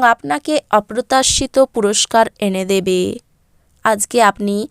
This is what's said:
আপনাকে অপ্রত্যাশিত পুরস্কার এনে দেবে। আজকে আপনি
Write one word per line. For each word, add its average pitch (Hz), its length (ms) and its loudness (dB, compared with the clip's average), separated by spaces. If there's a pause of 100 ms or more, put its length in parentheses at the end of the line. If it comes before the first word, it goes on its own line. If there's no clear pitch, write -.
আপনাকে 285 500 0 (180)
অপ্রত্যাশিত 247 840 -2 (160)
পুরস্কার 220 540 0 (140)
এনে 190 240 -4
দেবে। 185 360 0 (840)
আজকে 220 380 -2
আপনি 202 340 0 (140)